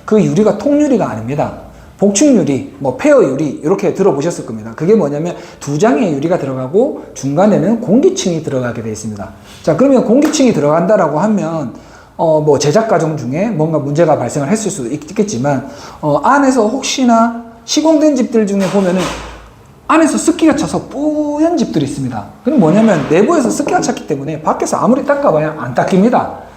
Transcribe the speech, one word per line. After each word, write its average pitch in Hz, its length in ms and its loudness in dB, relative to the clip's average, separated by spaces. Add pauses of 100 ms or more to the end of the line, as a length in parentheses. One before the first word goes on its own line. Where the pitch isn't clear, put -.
그 214 180 4
유리가 185 320 2
통유리가 285 500 2
아닙니다. 117 600 -6 (320)
복층 247 380 4
유리, 143 420 -2
뭐, 135 180 -4
페어 285 260 4
유리 135 400 -2
이렇게 180 320 0
들어보셨을 165 500 -2
겁니다. 113 320 -12
그게 175 180 2
뭐냐면 160 400 -2 (260)
두 143 180 -4
장의 220 340 2
유리가 160 260 -2
들어가고 135 680 -2 (100)
중간에는 175 640 0
공기층이 196 640 0
들어가게 123 400 -4
돼 110 80 -8
있습니다. 104 380 -10 (340)
자, 160 140 2
그러면 254 280 4
공기층이 269 480 2
들어간다라고 160 680 2
하면, 165 540 -2 (440)
어, 156 220 2
뭐, 147 180 4
제작 151 300 2
과정 160 280 0
중에 139 320 -4
뭔가 160 300 -2
문제가 147 400 2
발생을 135 300 -4
했을 214 220 -2
수도 120 200 -8
있-, 151 200 -8
있겠지만, 135 580 -2 (340)
어, 196 200 0
안에서 262 460 2
혹시나 233 760 0 (200)
시공된 302 500 2
집들 226 320 0
중에 202 140 -2 (100)
보면은 185 300 0 (880)
안에서 320 300 2
습기가 311 380 2
차서 - 320 -4
뿌연 302 680 -2
집들이 147 300 -2
있습니다. 120 380 -8 (200)
그럼 277 160 2
뭐냐면 180 480 4
내부에서 226 400 2
습기가 294 320 -2
찼기 - 260 -6
때문에 147 360 -6
밖에서 - 340 -2
아무리 240 300 0
닦아봐야 160 520 0
안 - 160 -8
닦입니다. 190 640 0 (160)